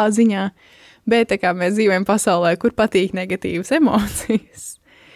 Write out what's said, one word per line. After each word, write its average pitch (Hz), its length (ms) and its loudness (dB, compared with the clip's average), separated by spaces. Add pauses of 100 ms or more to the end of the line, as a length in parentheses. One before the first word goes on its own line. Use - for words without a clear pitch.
ziņā, 208 400 2 (600)
bet 226 220 2
tā 196 140 -2
kā 180 100 2
mēs 180 220 -2
dzīvojam 202 320 2
pasaulē, 175 480 2
kur 226 160 0
patīk 202 420 0
negatīvas 185 640 -6
<laughs> 320 60 2
emocijas, - 960 -2 (400)